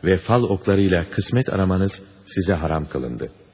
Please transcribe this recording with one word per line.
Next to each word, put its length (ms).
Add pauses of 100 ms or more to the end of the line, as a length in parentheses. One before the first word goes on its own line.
ve 140
fal 260
oklarıyla 680
kısmet 400
aramanız 520 (240)
size 280
haram 320
kılındı. 460 (220)